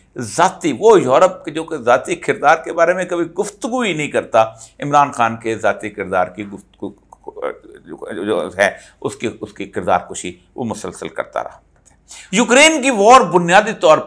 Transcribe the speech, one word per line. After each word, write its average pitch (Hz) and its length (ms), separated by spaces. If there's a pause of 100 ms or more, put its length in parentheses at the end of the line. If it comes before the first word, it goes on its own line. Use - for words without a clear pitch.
(180)
ज़ाती, 160 540
वो 196 240
यूरोप 143 480
के 160 60
जो 156 140
कि 156 140
ज़ाती 123 380
किरदार 143 480
के 165 80
बारे 170 220
में 185 140
कभी 170 160
गुफ्तगू 220 580
ही 190 120
नहीं 147 140
करता, 113 520 (200)
इमरान 143 300
खान 113 260
के 113 180
ज़ाती 101 360
किरदार 92 460
की 107 80
गुफ्तगू 98 500 (920)
जो, 87 380
जो 90 260 (100)
है 98 160 (260)
उसकी, 123 260
उसकी - 380
किरदार 90 420
कुशी 90 300 (180)
वो 131 80
मुसलसल 95 440
करता - 320
रहा। - 220 (720)
यूक्रेन 269 480
की 269 80
वॉर 233 340
बुनियादी 180 480
तौर 156 340